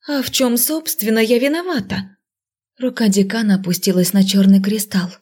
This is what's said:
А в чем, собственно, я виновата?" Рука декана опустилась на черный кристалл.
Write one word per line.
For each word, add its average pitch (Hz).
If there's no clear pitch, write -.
А 285
в -
чем, 247
собственно, 240
я 226
виновата?" 294
Рука 247
декана 202
опустилась 180
на 196
черный 196
кристалл. 202